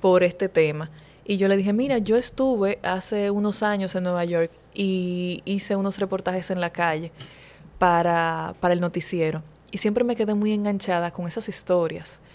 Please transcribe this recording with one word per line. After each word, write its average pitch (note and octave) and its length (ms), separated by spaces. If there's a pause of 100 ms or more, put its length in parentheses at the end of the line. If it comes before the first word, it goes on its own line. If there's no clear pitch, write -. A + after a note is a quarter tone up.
por F3+ 220
este F3+ 260
tema. D#3 400 (340)
Y G3+ 140
yo G3 100
le G3 80
dije, G3 160
"Mira, B3 280
yo G#3+ 180
estuve B3 640
hace G3+ 480
unos G#3 320
años G3+ 320
en F3+ 80
Nueva F3+ 220
York E3+ 260 (220)
y F3+ 720
hice G3 320
unos G3 200
reportajes F#3 540
en F#3 80
la E3+ 120
calle E3 420 (640)
para, E3+ 800
para F3+ 140
el F3 80
noticiero. D#3+ 600 (280)
Y G3 60
siempre A3 260
me A#3+ 140
quedé G#3+ 160
muy G#3 180
enganchada G3 600
con F3 140
esas F#3 220
historias". E3+ 720 (160)